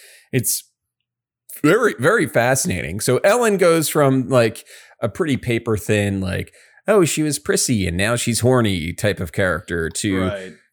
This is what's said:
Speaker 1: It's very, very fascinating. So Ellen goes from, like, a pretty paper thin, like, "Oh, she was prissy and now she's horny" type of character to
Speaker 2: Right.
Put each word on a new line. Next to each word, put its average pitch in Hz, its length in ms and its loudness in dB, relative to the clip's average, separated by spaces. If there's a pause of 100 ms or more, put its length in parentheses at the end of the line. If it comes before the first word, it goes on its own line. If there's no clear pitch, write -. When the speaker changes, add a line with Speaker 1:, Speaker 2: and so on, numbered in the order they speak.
(300)
Speaker 1:
It's - 380 -4 (920)
very, 208 360 2
very 170 280 2
fascinating. 107 760 -2
So 127 180 0
Ellen 214 380 2
goes 165 320 2
from, 135 400 2
like, 120 360 2 (360)
a 113 80 -2
pretty 143 280 -2
paper 117 400 -2
thin, 101 440 0
like, 92 320 -6 (360)
"Oh, 202 160 4
she 156 180 0
was 151 160 -2
prissy 123 480 0
and 85 100 -2
now 107 200 0
she's 117 240 -2
horny" 104 520 2
type 101 280 -2
of 87 120 -8
character 85 580 -2
to 95 360 -2
Speaker 2:
Right. 92 260 -8 (200)